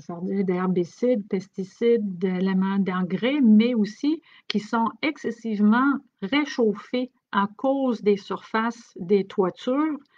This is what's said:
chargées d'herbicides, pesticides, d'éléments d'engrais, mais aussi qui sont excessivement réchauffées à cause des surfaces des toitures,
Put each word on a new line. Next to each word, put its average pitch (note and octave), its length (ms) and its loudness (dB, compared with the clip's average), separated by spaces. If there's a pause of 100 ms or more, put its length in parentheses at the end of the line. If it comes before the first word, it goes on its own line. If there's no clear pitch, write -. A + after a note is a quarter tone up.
chargées F#3+ 380 -4
d'herbicides, F#3 840 0
pesticides, G3+ 920 -2
d'éléments F#3+ 600 0
d'engrais, F#3 600 0
mais A3+ 340 6
aussi A#3 460 -2 (280)
qui G#3 100 -2
sont A3+ 300 -2 (140)
excessivement A3+ 920 0 (280)
réchauffées B3 880 -2 (180)
à G3 160 0 (100)
cause C4+ 460 -2
des G3+ 140 2
surfaces A3 800 -6
des F#3+ 280 0
toitures, B3+ 720 -2 (200)